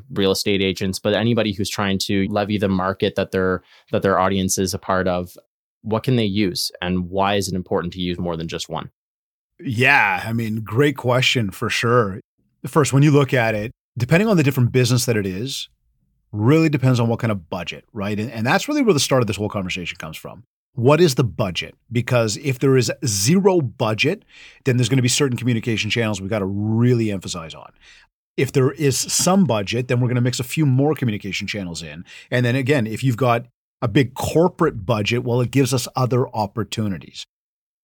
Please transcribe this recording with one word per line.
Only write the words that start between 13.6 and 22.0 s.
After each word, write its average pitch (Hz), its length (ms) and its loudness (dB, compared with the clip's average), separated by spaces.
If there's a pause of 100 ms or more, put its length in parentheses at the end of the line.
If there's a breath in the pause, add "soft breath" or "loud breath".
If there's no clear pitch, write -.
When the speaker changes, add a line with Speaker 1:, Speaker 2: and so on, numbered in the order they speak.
Speaker 2:
depending 160 300 2
on 220 80 4
the 160 80 4
different 123 280 2
business 127 340 2
that 120 100 0
it 101 120 0
is, 104 420 -6 (640)
really 139 360 4
depends 131 320 2
on 117 80 0
what 113 120 -2
kind 113 120 -2
of 95 180 -6
budget, 87 440 -10
right? 104 260 -6
And, 110 120 -4
and 113 140 -6
that's 175 220 0
really 294 140 0
where 220 140 4
the 139 40 2
start 131 220 2
of 113 60 0
this 101 100 -4
whole 104 100 -2
conversation 92 500 -6
comes 80 200 -14
from. - 260 -16 (300)
What 135 260 4
is 170 160 4
the 147 80 2
budget? 90 520 -4 (160)
Because 117 460 0